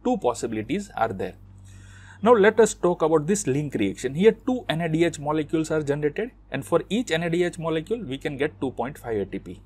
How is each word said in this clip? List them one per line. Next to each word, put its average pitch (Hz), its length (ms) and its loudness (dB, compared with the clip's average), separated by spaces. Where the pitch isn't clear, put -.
Two 247 140 2
possibilities 117 800 -4
are 113 120 0
there. 95 260 -6
Now 233 100 8
let 220 260 6
us 214 140 6
talk 175 300 0
about 156 240 4
this 165 180 0
link 143 300 -2
reaction. 107 400 -2
Here 202 160 6
two 247 360 -4
N 156 140 -2
A 170 80 -2
D 160 140 2
H 160 160 -2
molecules 151 500 -2
are 156 140 0
generated, 147 480 -2
and 139 160 -6
for 170 240 2
each 220 220 -2
N 160 100 0
A 170 80 -2
D 175 140 0
H 175 160 -4
molecule 160 440 -4
we 135 140 -8
can 139 200 -6
get 127 220 -4
two 131 120 -4
point 127 260 -6
five 113 200 -6
A 98 80 -2
T 98 120 -10
P. 92 280 -14